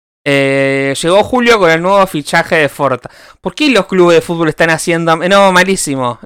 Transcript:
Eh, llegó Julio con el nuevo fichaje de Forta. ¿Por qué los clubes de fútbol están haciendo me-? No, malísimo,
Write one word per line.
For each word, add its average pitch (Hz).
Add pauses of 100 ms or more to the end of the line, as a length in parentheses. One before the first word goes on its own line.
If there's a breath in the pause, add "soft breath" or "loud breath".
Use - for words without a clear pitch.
(260)
Eh, 139
llegó 190
Julio 233
con 175
el 165
nuevo 190
fichaje 165
de 147
Forta. 131 (300 loud breath)
¿Por -
qué 302
los 202
clubes 175
de 156
fútbol 165
están 165
haciendo 165
me-? 175
No, 196
malísimo, 151